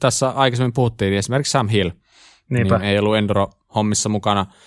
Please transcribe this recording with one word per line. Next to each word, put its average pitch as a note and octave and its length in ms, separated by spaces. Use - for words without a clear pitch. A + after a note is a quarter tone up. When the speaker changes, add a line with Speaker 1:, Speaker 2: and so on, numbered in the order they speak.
Speaker 1:
tässä C3 300
aikaisemmin B2+ 420
puhuttiin, A2+ 380
niin G2 80
esimerkiksi B2+ 340
Sam A#2+ 160
Hill G2 220
Speaker 2:
Niinpä. G2 280
Speaker 1:
niin G2 100
ei G2+ 100
ollut G#2+ 180
Enduro-hommissa G#2 920
mukana, G2+ 380